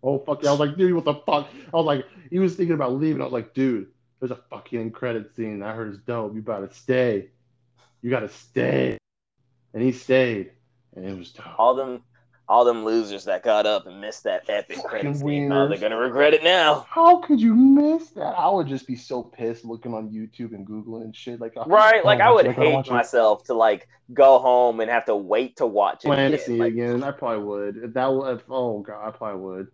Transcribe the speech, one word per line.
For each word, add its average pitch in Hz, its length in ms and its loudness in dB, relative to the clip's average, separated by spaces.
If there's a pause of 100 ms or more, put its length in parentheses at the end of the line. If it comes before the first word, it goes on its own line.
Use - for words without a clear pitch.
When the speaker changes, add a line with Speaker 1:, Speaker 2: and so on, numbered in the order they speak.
Speaker 1:
Oh, 135 160 -2
fuck 143 240 -6
yeah. 143 80 2
I - 20 4
was 143 80 0
like, 147 160 -2
"Dude, 180 180 2
what 165 100 -2
the 147 100 0
fuck?" 147 340 -4 (240)
I 165 40 -2
was 165 100 0
like, 143 200 -2 (240)
he 175 80 -4
was 185 160 0
thinking 170 200 -2
about 131 200 -2
leaving. 143 260 -2
I 135 40 -4
was 131 80 -8
like, 117 220 -8
"Dude, 123 340 -2 (320)
there's 131 100 -8
a 123 80 -12 (120)
fucking 117 300 -10
end 113 140 -8
credit 117 400 -8
scene. 107 280 -8
I 107 120 -10
heard 113 180 -10
it's 98 60 -18
dope. 110 360 -8
You 110 80 -10
gotta 104 300 -8
stay. 123 580 -2 (720)
You 120 80 -6
gotta 117 180 -4
stay." 127 720 -4 (760)
And 113 80 -4
he 127 100 2
stayed, 123 600 -2 (420)
and 92 100 -16
it 98 120 -12
was 87 160 -18
dope. - 260 -20
Speaker 2:
All 120 160 4
them, 127 280 -8 (460)
all 120 160 4
them 117 200 0
losers 107 400 -4
that 92 180 -4
got 107 240 2
up 104 200 -2
and 95 140 -20
missed 104 240 -14
that 95 240 -6
epic 101 280 -6
Speaker 1:
Fucking - 120 -12
Speaker 2:
credit 143 280 -6
scene. 143 340 -4
Oh, 139 160 2
they're 147 100 -2
Speaker 1:
wieners. 95 40 -10
Speaker 2:
gonna 107 180 -4
regret 131 360 2
it 156 100 2
now. 160 440 2
Speaker 1:
How 339 300 6
could 302 220 0
you 220 160 4
miss 294 540 4
that? - 280 -8
I 165 100 2
would 180 200 0
just 135 180 -8
be 131 80 -6
so 120 280 -10
pissed 117 420 -10
looking 117 280 -12
on 110 180 -8
YouTube 110 440 -12
and 98 120 -16
Googling 107 360 -14
and 110 140 -16
shit. 120 240 -14
Like, 117 160 -12
oh, 113 100 -4
Speaker 2:
Right, 214 380 6
Speaker 1:
oh, - 20 4
Speaker 2:
like, 208 140 4
I 220 100 6
Speaker 1:
watch 233 60 8
Speaker 2:
would 175 100 6
Speaker 1:
it. 131 40 0
I - 20 -2
gotta 127 160 2
Speaker 2:
hate 151 60 4
Speaker 1:
watch 135 140 -2
it. 127 40 -4
Speaker 2:
myself 117 520 2
to, 127 100 -4
like, 110 340 2 (260)
go 135 240 10
home 123 400 4
and 110 100 -2
have 117 180 0
to 110 100 0
wait 107 400 -2
to 127 100 -2
watch 101 380 -2
it - 20 -2
Speaker 1:
Plan 139 240 2
to 151 60 0
Speaker 2:
again, - 100 -8
Speaker 1:
see 120 120 -4
Speaker 2:
like 117 160 0
Speaker 1:
it - 0 -
again. 120 280 -4
I 139 80 -6
probably 117 340 -6
would. 101 340 -8
If 113 160 -14
that 127 100 -2
w-, 135 260 -2
if, 117 180 -8
oh 123 320 -6
god, 104 280 -14
I - 20 -10
probably 104 320 -12
would. 95 320 -12